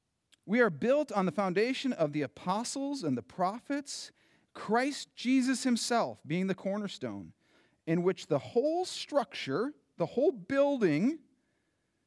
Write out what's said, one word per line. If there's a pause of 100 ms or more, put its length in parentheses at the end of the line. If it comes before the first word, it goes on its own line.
(460)
We
are
built
on
the
foundation
of
the
apostles
and
the
prophets, (420)
Christ
Jesus
himself
being
the
cornerstone, (540)
in
which
the
whole
structure, (240)
the
whole
building (880)